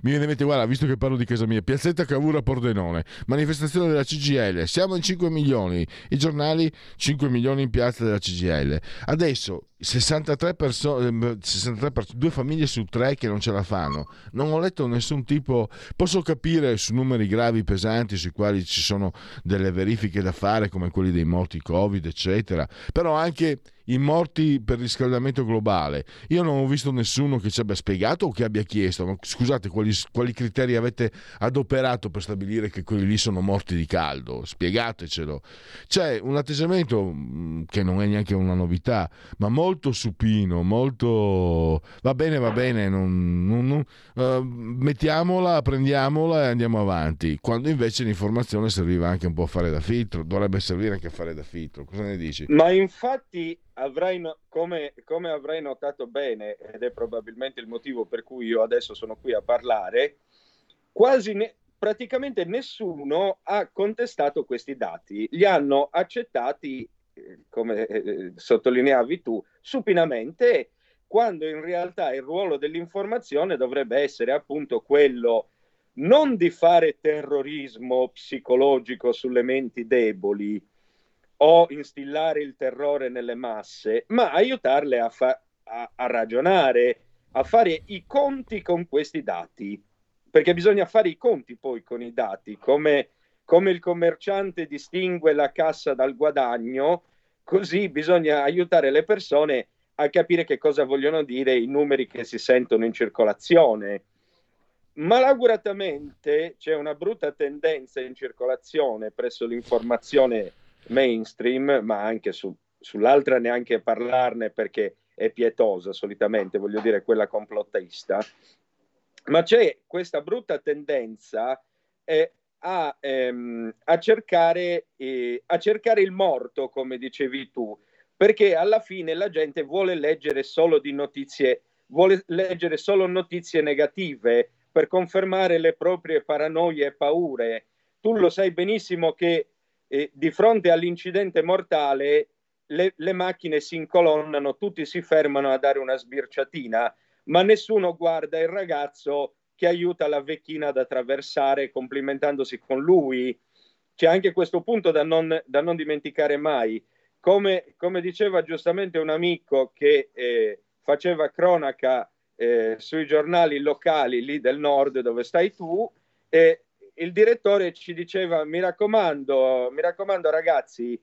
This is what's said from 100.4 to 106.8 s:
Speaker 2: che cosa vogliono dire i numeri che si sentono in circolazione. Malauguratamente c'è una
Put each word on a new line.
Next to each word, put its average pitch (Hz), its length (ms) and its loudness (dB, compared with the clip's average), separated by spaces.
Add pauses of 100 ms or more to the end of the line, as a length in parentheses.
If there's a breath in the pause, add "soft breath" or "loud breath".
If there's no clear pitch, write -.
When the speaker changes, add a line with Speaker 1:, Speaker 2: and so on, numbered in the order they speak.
Speaker 2:
che 147 140 -2
cosa 147 260 2
vogliono 139 400 0
dire 131 320 0
i 120 120 2
numeri 139 380 0
che 120 200 -10
si 117 120 -8
sentono 117 460 2
in 113 80 0
circolazione. 107 1120 2 (920)
Malauguratamente 190 1600 0
c'è 156 160 -4
una 147 200 -6